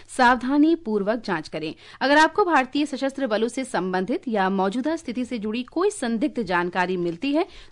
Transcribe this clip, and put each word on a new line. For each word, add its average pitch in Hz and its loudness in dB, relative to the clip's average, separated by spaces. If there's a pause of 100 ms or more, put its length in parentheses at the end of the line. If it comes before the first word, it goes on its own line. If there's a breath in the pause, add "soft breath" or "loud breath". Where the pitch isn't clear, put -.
(180 loud breath)
सावधानी 254 4
पूर्वक 214 -2
जांच 165 -4
करें। 156 -8 (280 loud breath)
अगर 285 4
आपको 320 4
भारतीय 285 2
सशस्त्र 269 -4
बलों 220 0
से 262 -4
संबंधित 185 -2
या 196 0
मौजूदा 196 0
स्थिति 247 -6
से 240 -6
जुड़ी 214 -4
कोई 359 0
संदिग्ध 233 -2
जानकारी 180 0
मिलती 175 -2
है 330 2 (260 loud breath)